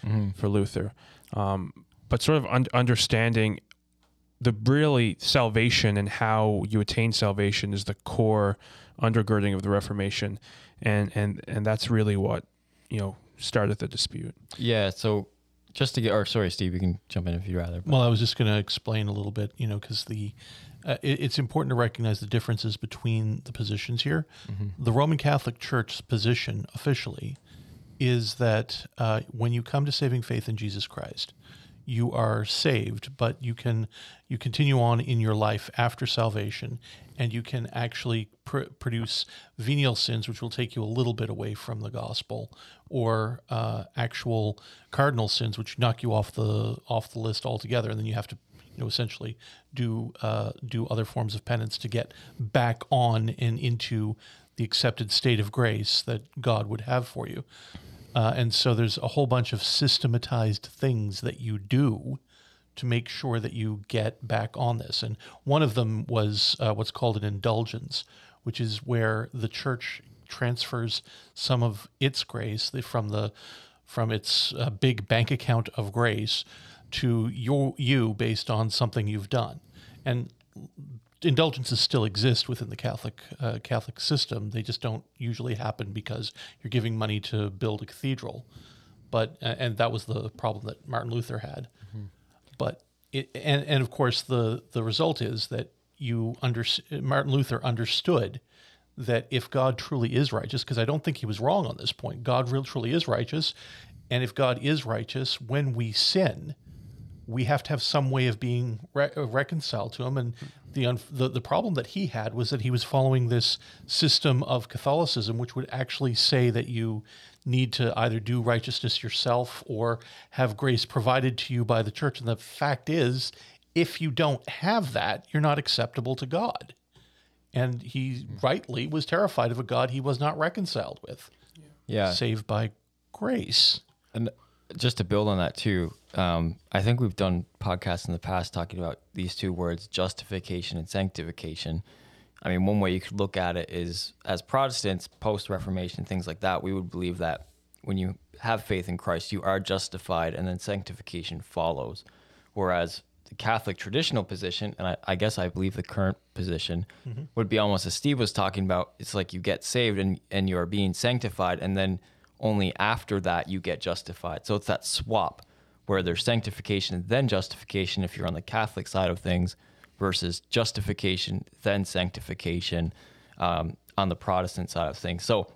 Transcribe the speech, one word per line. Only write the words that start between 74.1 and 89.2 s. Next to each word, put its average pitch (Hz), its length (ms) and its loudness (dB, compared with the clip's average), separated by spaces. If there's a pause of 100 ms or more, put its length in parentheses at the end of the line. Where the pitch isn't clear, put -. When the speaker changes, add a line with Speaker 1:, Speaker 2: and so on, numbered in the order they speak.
Speaker 3:
its, - 420 0
uh, 117 160 -2
big 110 380 2
bank 113 240 4
account 120 440 2
of 101 160 -4
grace 110 540 0 (460)
to 117 420 2
your, 135 440 2
you 123 360 4
based 113 380 -2
on 110 180 2
something 110 380 0
you've 104 220 -4
done. 120 300 0 (460)
And 123 260 -2 (880)
indulgences 135 580 2
still 123 240 4
exist 107 460 2
within 120 200 -6
the 107 60 -10
Catholic, 113 460 -6 (180)
uh, 117 240 -4
Catholic - 360 -4
system. 113 520 -2
They 113 100 -2
just 113 200 -6
don't 113 220 -4 (140)
usually 120 380 -4
happen 107 380 -4
because 110 400 -6 (280)
you're 120 80 -8
giving 113 280 0
money 107 240 0
to 104 280 -2
build 104 320 -2
a 113 40 -10
cathedral. - 600 -6 (640)
But, 113 320 0